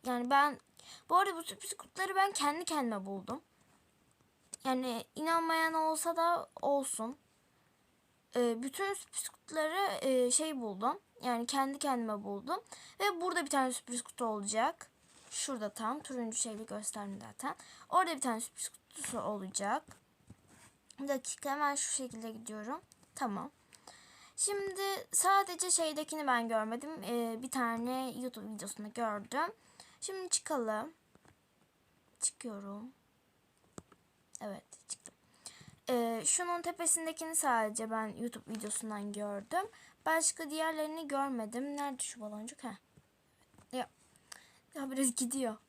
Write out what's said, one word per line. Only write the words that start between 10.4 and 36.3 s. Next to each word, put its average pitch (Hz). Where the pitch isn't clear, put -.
buldum. 226
Yani 240
kendi 269
kendime 226
buldum. 233
Ve 381
burada 349
bir 277
tane 262
sürpriz 240
kutu -
olacak. 214
Şurada 214
tam 226
turuncu 240
şeyi 220
gösterdim 208
zaten. 240
Orada 339
bir 269
tane 233
sürpriz -
kutusu -
olacak. 202
Bir 277
dakika 277
hemen 285
şu -
şekilde 226
gidiyorum. 220
Tamam. 196
Şimdi 392
sadece 359
şeydekini 311
ben 240
görmedim. 226
Ee, 233
bir 254
tane 240
YouTube 226
videosunda 208
gördüm. 233
Şimdi 381
çıkalım. 240
Çıkıyorum. 208
Evet, 202
çıktım. -
Ee, 233
şunun 349